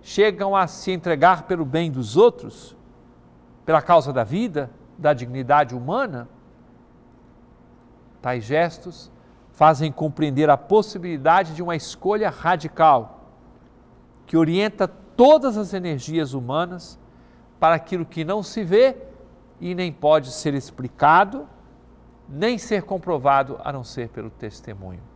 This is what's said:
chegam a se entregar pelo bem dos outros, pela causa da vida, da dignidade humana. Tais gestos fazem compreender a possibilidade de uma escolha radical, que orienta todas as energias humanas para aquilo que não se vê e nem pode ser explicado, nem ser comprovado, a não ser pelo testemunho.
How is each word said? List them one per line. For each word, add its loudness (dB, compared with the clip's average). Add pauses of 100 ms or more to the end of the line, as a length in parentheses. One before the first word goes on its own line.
chegam 0
a 2
se -8
entregar 2
pelo -2
bem -2
dos -6
outros, 2 (920)
pela 2
causa 4
da 0
vida, -4 (260)
da 2
dignidade 0
humana. -6 (1900)
Tais -6
gestos -4 (400)
fazem 2
compreender 0
a 8
possibilidade 0
de -12
uma -4
escolha -4
radical, 0 (960)
que -2
orienta 0 (280)
todas 6
as -6
energias -4
humanas -8 (600)
para 4
aquilo -6
que -10
não -6
se -8
vê 2 (640)
e -8
nem -4
pode 2
ser -4
explicado, 0 (800)
nem -4
ser -4
comprovado, -2
a -8
não -10
ser -12
pelo -14
testemunho. -16 (140)